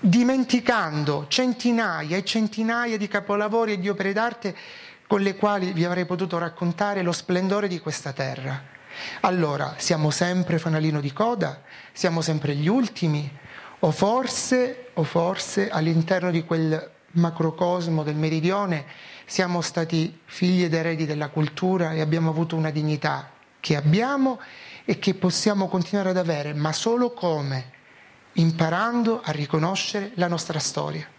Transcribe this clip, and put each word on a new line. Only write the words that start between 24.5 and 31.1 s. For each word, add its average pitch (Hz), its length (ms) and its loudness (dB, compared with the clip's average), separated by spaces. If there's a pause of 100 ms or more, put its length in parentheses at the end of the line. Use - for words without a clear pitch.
e - 140 0
che 190 160 2
possiamo 190 540 2
continuare 190 420 0
ad 185 80 2
avere, 151 340 0
ma 151 200 0
solo 240 400 2
come? 143 580 -2 (640)
Imparando 190 920 2
a 156 60 -4
riconoscere 165 840 -2
la 175 100 2
nostra 170 320 -2
storia. 151 500 -4 (100)